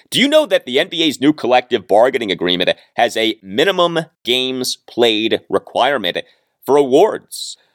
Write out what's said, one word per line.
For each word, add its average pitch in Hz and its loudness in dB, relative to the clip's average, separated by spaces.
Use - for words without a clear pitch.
do 180 -2
you 277 2
know 311 4
that 190 -2
the 127 -2
N 180 -2
B 170 -4
A's 143 -2
new 151 2
collective 123 0
bargaining 113 2
agreement 87 -2
has 117 0
a 113 0
minimum 170 0
games 127 -4
played 110 -2
requirement 101 -2
for 135 2
awards? 143 0